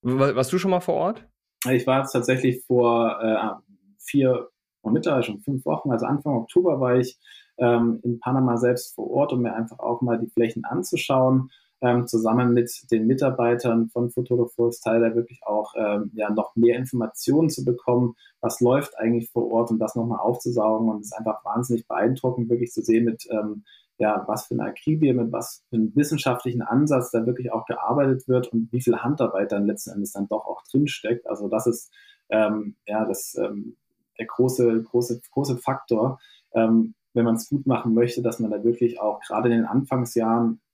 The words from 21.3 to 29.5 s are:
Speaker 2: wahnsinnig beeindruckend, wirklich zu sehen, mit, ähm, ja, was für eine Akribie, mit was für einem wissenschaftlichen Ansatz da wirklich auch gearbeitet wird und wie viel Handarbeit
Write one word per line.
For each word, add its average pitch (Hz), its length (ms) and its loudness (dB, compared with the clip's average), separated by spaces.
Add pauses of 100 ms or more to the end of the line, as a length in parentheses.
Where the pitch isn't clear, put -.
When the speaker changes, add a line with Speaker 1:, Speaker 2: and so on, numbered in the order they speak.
Speaker 2:
wahnsinnig 117 440 -2
beeindruckend, 123 600 0
wirklich 120 220 0
zu 110 120 -6
sehen, 113 220 4
mit, 113 260 -2
ähm, 107 340 -6 (340)
ja, 107 300 0
was - 180 -4
für - 80 -6
eine 113 100 -2
Akribie, 151 480 0
mit 120 200 0
was - 380 -8
für 120 60 -4
einem 110 200 2
wissenschaftlichen 135 680 0
Ansatz 135 480 2
da 113 160 0
wirklich 120 260 -4
auch 110 140 -4
gearbeitet 131 640 0
wird 127 240 0
und 113 200 -2
wie 123 80 -2
viel 120 180 2
Handarbeit 117 520 -2